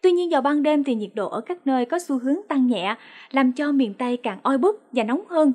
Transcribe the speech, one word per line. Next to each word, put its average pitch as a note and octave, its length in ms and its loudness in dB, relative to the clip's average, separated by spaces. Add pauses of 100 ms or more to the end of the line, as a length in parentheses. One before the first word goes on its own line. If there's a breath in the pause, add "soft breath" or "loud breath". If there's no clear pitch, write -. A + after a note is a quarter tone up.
Tuy F#4 100 4
nhiên, F4 180 0
vào D4 100 2
ban C#4+ 220 2
đêm D4+ 220 2
thì C4+ 100 0
nhiệt G#3 200 -6
độ G3+ 140 -4
ở - 120 -6
các F4 260 -8
nơi C4 180 2
có D#4+ 140 -4
xu C#4+ 200 -4
hướng C4 180 0 (120)
tăng C4+ 180 2
nhẹ, G#3 280 0 (360 loud breath)
làm C4 220 2
cho D4 200 -2
miền B3 220 0
Tây B3 220 -4
càng A3 260 -8
oi C4+ 160 0
bức G4 240 0 (100)
và A#3+ 120 0
nóng B3 240 -2
hơn, D#4 260 2